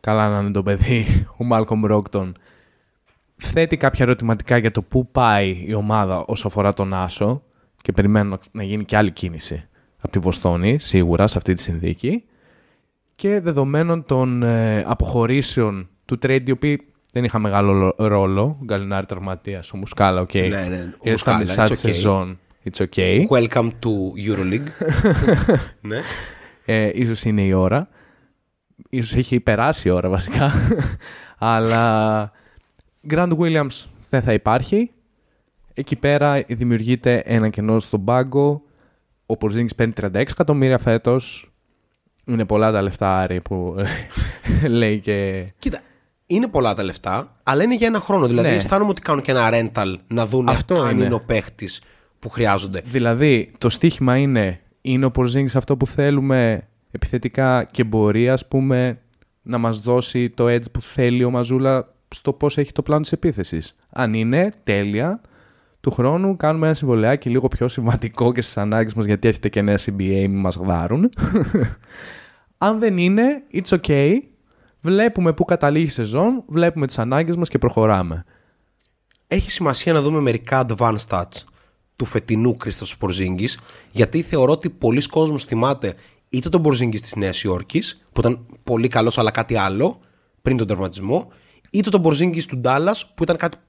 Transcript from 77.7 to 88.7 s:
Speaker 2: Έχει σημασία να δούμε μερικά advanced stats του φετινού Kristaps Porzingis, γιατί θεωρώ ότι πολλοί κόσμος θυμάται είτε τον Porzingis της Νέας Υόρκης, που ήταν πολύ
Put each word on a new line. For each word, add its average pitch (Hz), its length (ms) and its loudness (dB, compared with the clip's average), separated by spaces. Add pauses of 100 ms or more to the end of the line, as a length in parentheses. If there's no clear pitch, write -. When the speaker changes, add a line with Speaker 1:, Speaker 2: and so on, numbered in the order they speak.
Speaker 2:
Έχει - 220 -2
σημασία 160 420 0
να 156 80 4
δούμε 151 200 0
μερικά 131 480 0
advanced 113 280 0 (120)
stats 90 340 -6 (540)
του 127 80 -4
φετινού 117 600 0
Kristaps 101 360 -8
Porzingis, 92 540 -2 (380)
γιατί 113 300 0
θεωρώ 139 300 2
ότι 160 180 -2
πολλοί 123 360 0
κόσμος 156 380 -2
θυμάται 120 500 -2 (340)
είτε 127 200 -4
τον 165 160 2
Porzingis 120 360 0
της - 160 -12
Νέας 98 260 -4
Υόρκης, - 600 -4 (100)
που - 80 -2
ήταν 120 260 0 (180)
πολύ 120 240 0